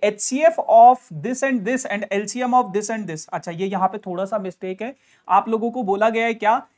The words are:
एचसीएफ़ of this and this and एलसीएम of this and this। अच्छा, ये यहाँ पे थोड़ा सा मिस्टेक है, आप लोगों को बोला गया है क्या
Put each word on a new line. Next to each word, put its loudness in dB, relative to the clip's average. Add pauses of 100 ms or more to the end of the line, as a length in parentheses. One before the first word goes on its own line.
एचसीएफ़ 0
of 8 (120)
this -6
and 0
this -2
and -6
एलसीएम -2
of 4
this -4
and -6
this। -10
अच्छा, -10
ये -6
यहाँ -2
पे -6
थोड़ा -6
सा -6
मिस्टेक -10
है, -10 (320)
आप 2
लोगों -2
को -6
बोला 0
गया 0
है -2
क्या 0 (200)